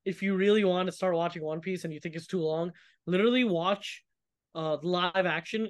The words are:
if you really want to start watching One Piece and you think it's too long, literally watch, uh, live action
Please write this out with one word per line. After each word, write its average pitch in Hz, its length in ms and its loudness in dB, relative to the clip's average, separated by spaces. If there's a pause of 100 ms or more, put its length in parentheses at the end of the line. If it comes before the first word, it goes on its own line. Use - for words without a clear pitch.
if 190 180 -4
you 196 120 0
really 202 300 4
want 185 220 2
to 175 60 -4
start 185 220 0
watching 170 280 -2
One 156 180 -4
Piece 185 240 -6
and 160 100 -6
you 147 60 -10
think 165 140 -8
it's 165 120 -10
too 185 160 -2
long, 160 300 -2 (340)
literally 226 380 4
watch, 190 600 -2 (500)
uh, 160 280 -2
live 180 440 2
action 175 440 -2